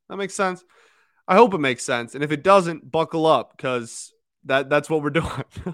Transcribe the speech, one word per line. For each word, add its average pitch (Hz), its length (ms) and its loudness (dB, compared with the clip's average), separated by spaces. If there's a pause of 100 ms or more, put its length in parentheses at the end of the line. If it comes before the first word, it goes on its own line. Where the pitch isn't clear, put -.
(100)
That 190 80 -10
makes 196 160 -8
sense. 185 280 -4 (640)
I 180 100 4
hope 214 180 6
it 185 40 -2
makes 131 260 -2
sense. 120 300 -4
And 139 80 -6
if 151 80 -4
it 143 140 -4
doesn't, 170 480 2
buckle 160 320 -2
up, 143 320 2
'cause 123 560 -8 (320)
that, 135 240 0
that's 147 220 0
what 156 120 0
we're 143 60 -2
<laughs> - 0 -
doing. 143 360 -4 (280)